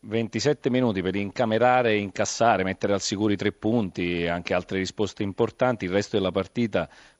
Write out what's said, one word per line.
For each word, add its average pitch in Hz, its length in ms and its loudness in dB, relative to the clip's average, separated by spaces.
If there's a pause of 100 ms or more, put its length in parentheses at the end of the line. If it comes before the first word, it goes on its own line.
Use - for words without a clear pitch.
ventisette 113 640 -2
minuti 120 320 2
per 92 140 -2
incamerare 113 760 2
e 104 60 4
incassare, 101 640 2
mettere 95 300 -2
al 98 80 0
sicuro 104 320 0
i 101 40 0
tre 98 160 -2
punti 90 720 -2
e 85 60 0
anche 87 240 -2
altre 92 260 -2
risposte 95 440 -4
importanti. 107 640 -2
Il 87 60 -4
resto 101 240 0
della 95 140 0
partita, 95 580 -2 (320)